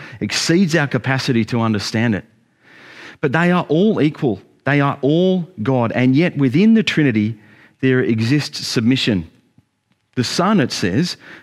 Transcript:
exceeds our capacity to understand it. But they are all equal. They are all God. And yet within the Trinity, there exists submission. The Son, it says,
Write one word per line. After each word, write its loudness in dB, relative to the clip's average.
exceeds 0
our 2
capacity -2
to -4
understand -2
it. -8
But -2
they 2
are 0
all 2
equal. 0
They 0
are 0
all 0
God. 0
And 4
yet 2
within 4
the 2
Trinity, 0
there 2
exists -2
submission. -2
The -2
Son, 0
it 0
says, -2